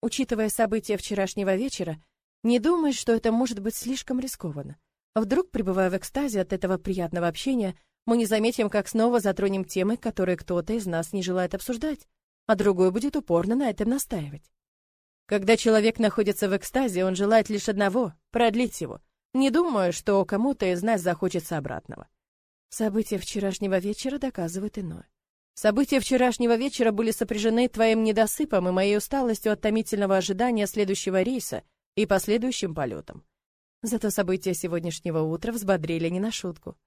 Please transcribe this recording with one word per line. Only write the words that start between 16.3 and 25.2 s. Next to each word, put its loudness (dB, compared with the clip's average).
в 2
экстазе, -2
он 0
желает 4
лишь -4
одного — 0
продлить 2
его. -8
Не 4
думаю, 2
что 2
кому-то 0
из 0
нас 2
захочется -2
обратного. -10
События -2
вчерашнего -2
вечера -4
доказывают -6
иное. -10